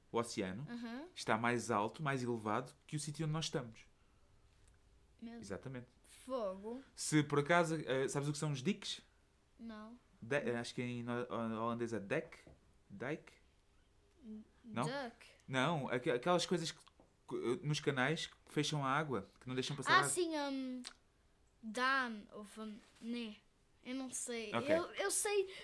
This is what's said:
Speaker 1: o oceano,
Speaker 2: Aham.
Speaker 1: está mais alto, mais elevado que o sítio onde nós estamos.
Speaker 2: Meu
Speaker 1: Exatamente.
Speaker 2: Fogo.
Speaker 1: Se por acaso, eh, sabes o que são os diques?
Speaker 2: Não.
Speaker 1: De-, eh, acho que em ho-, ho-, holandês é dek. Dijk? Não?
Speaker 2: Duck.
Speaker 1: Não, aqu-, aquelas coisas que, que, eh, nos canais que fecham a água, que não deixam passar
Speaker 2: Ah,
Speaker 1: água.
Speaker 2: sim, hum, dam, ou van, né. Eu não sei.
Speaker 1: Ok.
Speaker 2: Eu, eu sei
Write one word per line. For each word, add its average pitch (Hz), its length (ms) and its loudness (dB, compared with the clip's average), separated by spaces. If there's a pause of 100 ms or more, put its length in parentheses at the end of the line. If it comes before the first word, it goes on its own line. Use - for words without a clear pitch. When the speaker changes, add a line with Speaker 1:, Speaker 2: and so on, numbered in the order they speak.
(120)
Speaker 1:
o 113 80 0
oceano, 110 500 -2
Speaker 2:
Aham. 240 360 -8 (100)
Speaker 1:
está - 220 2
mais 117 340 2
alto, 110 320 2
mais 135 180 2
elevado 117 520 0 (120)
que 151 120 -4
o - 20 -4
sítio 156 260 -4
onde 151 60 0
nós 156 140 0
estamos. 120 340 -4 (1400)
Speaker 2:
Meu 233 180 -12
Speaker 1:
Exatamente. 123 480 -8 (380)
Speaker 2:
Fogo. 226 580 -4 (100)
Speaker 1:
Se 151 300 4
por 147 160 2
acaso, 165 360 6
eh, 131 340 2
sabes 143 180 0
o 151 60 2
que - 40 -8
são 151 140 0
os 131 100 -2
diques? - 380 0 (580)
Speaker 2:
Não. 226 400 -14 (240)
Speaker 1:
De-, 117 140 0 (140)
eh, 120 80 2
acho 117 180 -4
que 127 60 0
em 123 260 -2
ho-, 120 260 0
ho-, 113 300 0
holandês 117 300 0
é 104 60 0
dek. 127 380 -2 (520)
Dijk? 120 420 -6 (1300)
Não? 226 180 -2
Speaker 2:
Duck. 254 320 -4 (320)
Speaker 1:
Não, 135 420 2
aqu-, 127 220 2
aquelas 170 340 4
coisas 165 260 0
que, - 80 -12 (500)
que, - 60 -4
eh, 113 300 0
nos 147 140 0
canais 139 480 0
que - 80 -20 (180)
fecham 147 320 0
a 131 40 2
água, 139 400 0 (100)
que - 80 -20
não 127 80 -4
deixam 131 200 0
passar 139 180 4
Speaker 2:
Ah, 370 60 12
Speaker 1:
água. - 100 4
Speaker 2:
sim, 330 280 0
hum, 262 460 -4 (800)
dam, 240 600 2 (100)
ou 214 100 -10
van, 214 300 -10 (260)
né. 226 360 -6 (480)
Eu 254 120 -6
não 262 160 -4
sei. 226 420 -4
Speaker 1:
Ok. 269 220 2
Speaker 2:
Eu, 349 80 4 (120)
eu 392 140 0
sei 403 400 2 (140)